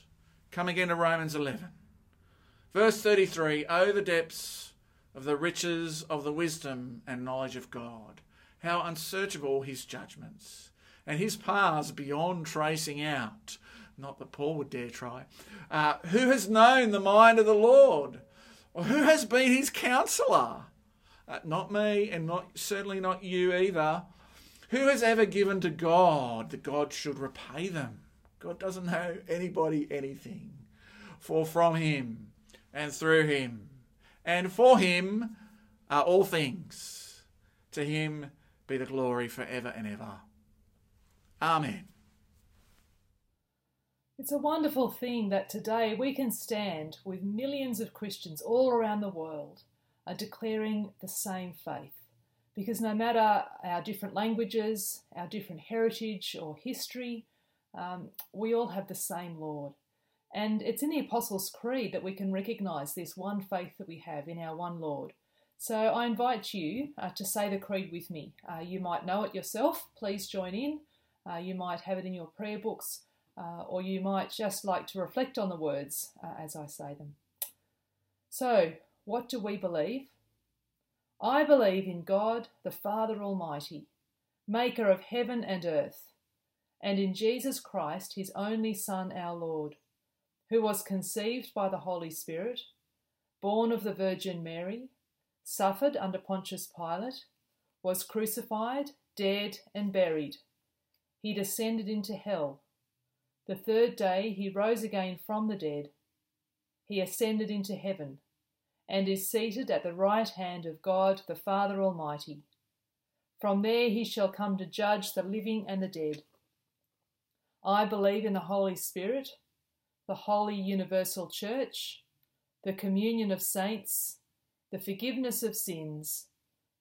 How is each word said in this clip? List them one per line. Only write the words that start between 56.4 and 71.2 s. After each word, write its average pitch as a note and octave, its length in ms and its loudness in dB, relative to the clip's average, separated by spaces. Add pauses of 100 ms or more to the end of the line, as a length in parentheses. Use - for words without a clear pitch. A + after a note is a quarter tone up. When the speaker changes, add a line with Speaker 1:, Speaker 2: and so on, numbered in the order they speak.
Speaker 2:
history, A#3+ 720 -8 (520)
um, F3 320 -10 (240)
we A3 200 -2
all A#3 160 0
have F#3+ 180 -6
the F#3 80 -12
same F3 440 -8
Lord. D3 340 -8 (600)
And G#3+ 280 -2
it's A#3 200 -2
in D4 80 0
the D#4 100 0
Apostles' G#3+ 520 -4
Creed A#3 420 -4
that E3 100 -4
we F#3+ 100 -6
can F#3+ 180 -4
recognise F#3+ 600 -4
this E3+ 220 -10
one G3 260 -6
faith F#3 360 -6
that F#3 100 -14
we E3 120 -14
have D3 280 -10
in E3+ 120 -10
our D#3+ 160 -8
one F3 240 -8
Lord. D3 340 -6 (460)
So - 160 -6
I A3 320 2
invite A#3+ 460 -2
you, G#3 440 -4
uh, F#3 120 -6
to - 160 -10
say G#3 240 -2
the G3 100 -2
creed F#3+ 320 -6
with E3+ 180 -12
me. D3+ 240 -12 (140)
Uh, E3 120 -10
you F3 200 -8
might F3 260 -2
know F#3+ 180 0
it - 120 -6
yourself. A3+ 600 -2
Please G3+ 320 -6
join F#3 280 -6
in. C#4+ 240 -4 (500)